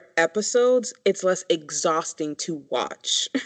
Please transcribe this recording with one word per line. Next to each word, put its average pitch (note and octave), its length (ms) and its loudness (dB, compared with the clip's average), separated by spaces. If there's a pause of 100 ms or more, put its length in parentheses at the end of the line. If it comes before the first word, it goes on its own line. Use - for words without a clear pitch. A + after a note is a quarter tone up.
(180)
episodes, A#3+ 720 2 (140)
it's F#3+ 180 2
less F#3 260 0
exhausting D#3 880 -2
to D3+ 320 -6
watch. - 600 -2 (160)